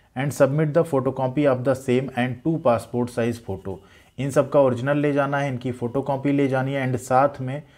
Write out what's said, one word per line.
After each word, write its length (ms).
And 160
submit 400
the 120
photocopy 600
of 160
the 140
same 380
and 240
two 240
passport 480
size 300
photo, 360
इन 120
सब 200
का 100
ओरिजिनल 380
ले 140
जाना 260
है, 100
इनकी 240
फोटोकॉपी 600
ले 160
जानी 240
है 140
and 140
साथ 400
में 220